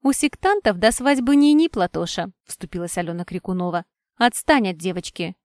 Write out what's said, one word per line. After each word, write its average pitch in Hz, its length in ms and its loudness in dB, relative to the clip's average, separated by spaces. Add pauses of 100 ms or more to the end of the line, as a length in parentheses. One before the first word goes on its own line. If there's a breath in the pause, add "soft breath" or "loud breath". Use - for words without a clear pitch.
«У 269 100 2
сектантов 294 640 0
до 220 140 4
свадьбы 269 440 2
ни-ни, 294 320 6
Платоша», 175 600 -4 (140)
вступилась - 520 -10
Алена 175 280 -6
Крикунова. 180 600 -6 (320)
«Отстань 240 520 2
от 175 80 -4
девочки». 175 580 -8 (100)